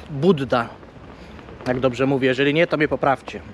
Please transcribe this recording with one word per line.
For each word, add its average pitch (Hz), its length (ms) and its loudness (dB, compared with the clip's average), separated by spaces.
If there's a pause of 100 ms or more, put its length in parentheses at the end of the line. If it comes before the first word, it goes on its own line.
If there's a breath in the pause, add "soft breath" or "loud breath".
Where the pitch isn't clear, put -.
Budda. 135 600 2 (960 loud breath)
Jak 127 120 0
dobrze 127 260 2
mówię. 135 220 2
Jeżeli 139 260 2
nie, 165 140 4
to 151 100 -2
mnie 147 100 2
poprawcie. 135 540 -2 (120)